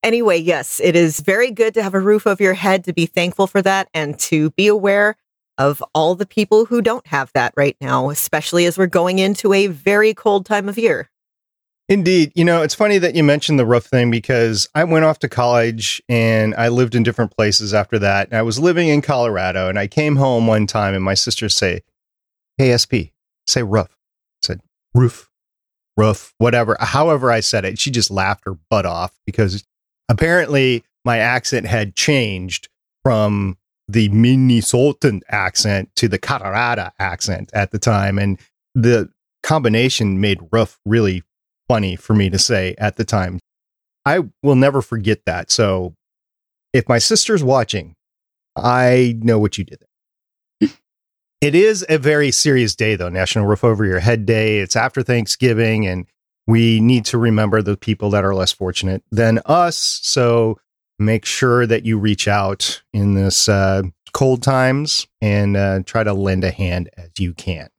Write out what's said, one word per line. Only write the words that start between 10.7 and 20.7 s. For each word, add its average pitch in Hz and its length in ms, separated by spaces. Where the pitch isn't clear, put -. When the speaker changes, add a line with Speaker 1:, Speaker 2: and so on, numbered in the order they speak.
Speaker 1:
year. 202 320
Speaker 2:
Indeed. 180 460
You 170 80
know, 170 180
it's 151 120
funny 208 240
that 170 180
you 160 80
mentioned 147 340
the 120 80
roof 120 200
thing 120 260
because 117 640
I 156 80
went 160 200
off 156 140
to 139 100
college 117 800
and 113 460
I 117 140
lived 120 260
in 120 80
different 113 340
places 104 380
after 104 240
that. 98 300
And 113 100
I 110 40
was 113 180
living 170 260
in 147 160
Colorado 95 680
and 95 80
I 104 120
came 151 260
home 127 320
one 110 220
time 101 260